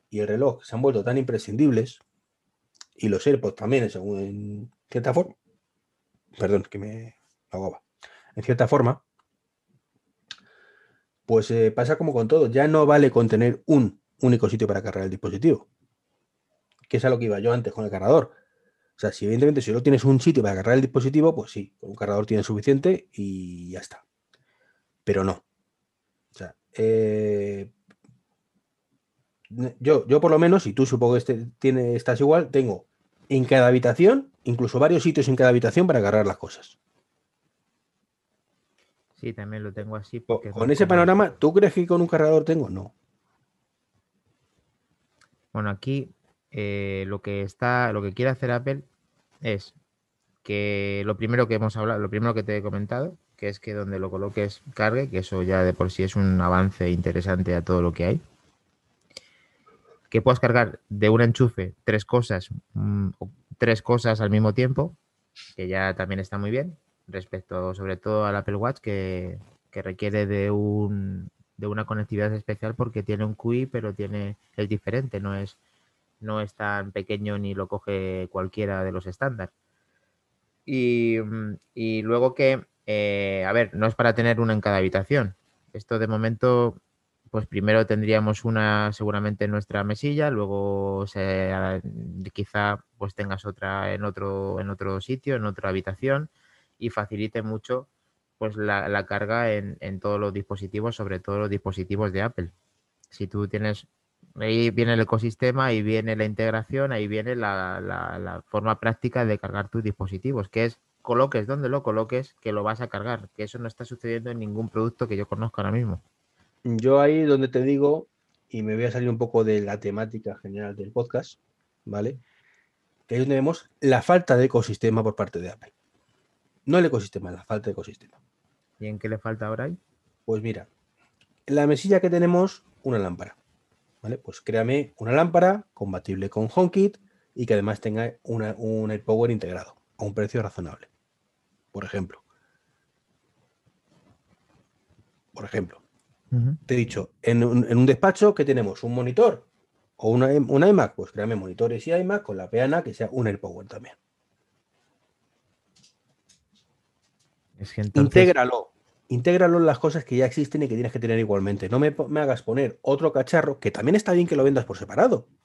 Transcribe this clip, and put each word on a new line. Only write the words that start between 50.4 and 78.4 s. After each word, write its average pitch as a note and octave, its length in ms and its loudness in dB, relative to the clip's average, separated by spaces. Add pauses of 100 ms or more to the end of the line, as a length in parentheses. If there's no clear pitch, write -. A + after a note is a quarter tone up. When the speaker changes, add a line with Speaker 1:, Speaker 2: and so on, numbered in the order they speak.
Speaker 2:
que G2+ 600 -4
lo G#2 120 -2
primero A#2 320 0
que A#2 60 0
hemos G#2+ 220 -2
hablado, A2 240 -2
lo G2 100 -4
primero A2 220 -2
que G#2+ 100 -2
te G#2 140 -4
he G2+ 60 -4
comentado, G#2 540 -6 (200)
que G2+ 120 -8
es G2+ 120 -10
que G#2+ 140 -10
donde G2 240 -6
lo F#2 120 -6
coloques G2+ 520 -6 (120)
cargue, A#2+ 360 0
que F#2 80 -4
eso F#2 240 -4
ya F#2 200 2
de F#2 120 2
por F#2 160 0
sí F#2 120 -4
es F#2+ 140 -2
un F#2+ 240 4
avance F2+ 500 2
interesante F2+ 640 0
a E2+ 80 -2
todo F2+ 200 0
lo F2 100 2
que E2+ 120 -4
hay. A#2 160 0 (1900)
Que A2+ 120 2
puedas B2 180 4
cargar A#2 480 2
de G#2+ 220 2
un A2+ 100 6
enchufe A#2 540 2 (100)
tres G#2+ 200 0
cosas, A2+ 440 -2 (240)
mm, G2+ 460 -2
o G2 120 -12 (280)
tres A2+ 240 2
cosas A2+ 380 0
al G#2+ 100 0
mismo G#2+ 240 4
tiempo, C3 420 -2 (600)
que F#2 120 -8
ya F#2+ 260 -2
también F#2+ 260 -4
está G2 180 -8
muy G2+ 120 -4
bien, D3+ 280 -6 (280)
respecto F#2 680 -8
sobre F#2+ 220 -8
todo G#2+ 280 -2
al G2+ 120 0
Apple G2+ 200 -4
Watch, A#2+ 220 -4
que, F#2 600 -6 (320)
que G2+ 120 -12
requiere G2+ 440 -2
de G2+ 240 0
un, G#2 800 -2 (280)
de G#2+ 80 -8
una G#2+ 180 -6
conectividad G#2+ 480 -4
especial A2 420 -6
porque A#2 280 -4
tiene G#2 220 -4
un G#2+ 100 -4
Q A#2 180 -4
I, B2+ 140 -2
pero A2 280 -8
tiene, G2+ 420 -8 (200)
es G#2+ 120 -2
diferente, G#2+ 520 -6
no G2 160 -6
es, G2 220 -10 (640)
no G#2+ 200 -6
es G#2 140 -8
tan G2+ 360 -6
pequeño G2+ 480 -6
ni G2+ 160 -6
lo F#2+ 140 -8
coge F#2+ 640 -6
cualquiera F#2+ 540 -6